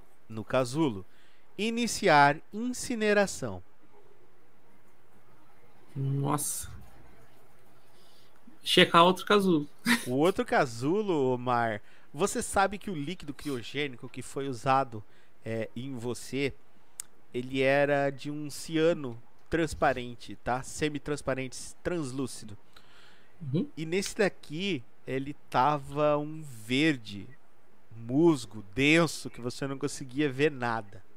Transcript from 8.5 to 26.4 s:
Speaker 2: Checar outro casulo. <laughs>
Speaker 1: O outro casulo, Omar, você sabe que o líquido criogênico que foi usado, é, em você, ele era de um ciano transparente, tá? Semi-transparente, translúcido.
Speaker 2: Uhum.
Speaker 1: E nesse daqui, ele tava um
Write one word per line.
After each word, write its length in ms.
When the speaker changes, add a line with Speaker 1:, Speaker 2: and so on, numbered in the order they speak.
Speaker 2:
Checar 420
outro 220
casulo. 420
<laughs> 220
Speaker 1:
O 60
outro 320
casulo, 880
Omar, 460
você 300
sabe 360
que 120
o 40
líquido 400
criogênico 760
que 140
foi 260
usado, 560
é, 320
em 180
você, 600
ele 280
era 500
de 200
um 200
ciano 720
transparente, 920
tá? 200
Semi-transparente, 960
translúcido. 760
Speaker 2:
Uhum. 240
Speaker 1:
E 80
nesse 320
daqui, 680
ele 280
tava 680
um 260